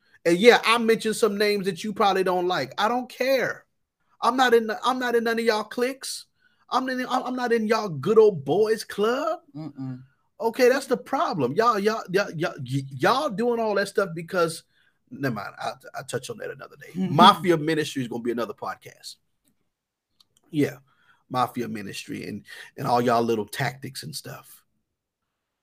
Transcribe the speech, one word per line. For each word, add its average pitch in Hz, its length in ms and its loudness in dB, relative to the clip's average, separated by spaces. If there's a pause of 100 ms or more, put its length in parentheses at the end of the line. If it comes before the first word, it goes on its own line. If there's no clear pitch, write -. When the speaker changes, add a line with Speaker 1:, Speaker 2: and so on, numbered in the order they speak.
(260)
Speaker 1:
And 170 120 4
yeah, 208 280 8
I 233 120 4
mentioned 220 400 0
some 202 200 0
names 208 280 0
that 190 180 -4
you 214 100 -6
probably 196 300 2
don't 180 240 0
like. 151 300 -2
I 202 100 0
don't 240 220 -4
care. 247 560 -2 (560)
I'm 240 160 2
not 247 160 4
in 233 140 4
the, 214 160 -6
I'm 254 160 0
not 240 160 -2
in 233 100 2
none 226 140 0
of 233 60 -2
y'all 214 180 0
cliques. - 600 -6 (440)
I'm 262 200 0
in, 254 120 -4
I'm, 254 220 -4
I'm 254 120 -6
not 247 160 -2
in 226 160 0
y'all 220 220 0
good 160 280 2
old 202 280 6
boys 214 380 0
club. 277 560 -4 (160)
Speaker 2:
Mm-mm. 135 460 -10 (400)
Speaker 1:
Okay, 233 280 4
that's 269 160 0
the 254 120 0
problem. 226 560 -2
Y'all, 214 260 4
y'all, 214 300 0
y'all, 190 220 0
y'all, 170 280 -4
y-, 135 300 -4
y'all 214 400 2
doing 233 300 0
all 214 160 0
that 202 140 0
stuff 196 260 0
because, 165 480 -2 (480)
never 131 240 -4
mind, 98 260 -10
I, 120 100 -6 (240)
I'll 139 100 -10
touch 123 240 -8
on 107 80 -10
that 95 120 -10
another - 280 -16
day. - 220 -20
Speaker 2:
Mm-hmm. 185 160 -2
Speaker 1:
Mafia 170 420 8
Ministry 151 460 -2
is 120 40 -6
gonna 117 160 -8
be 120 80 -2
another 113 220 -4
podcast. - 640 -14 (1400)
Yeah, 147 260 0 (520)
Mafia 123 380 -2
Ministry 104 580 -10
and, 110 200 -12 (320)
and 123 100 -6
all 123 140 2
y'all 117 200 4
little 113 240 0
tactics - 580 -8
and - 120 -14
stuff. - 480 -16 (1000)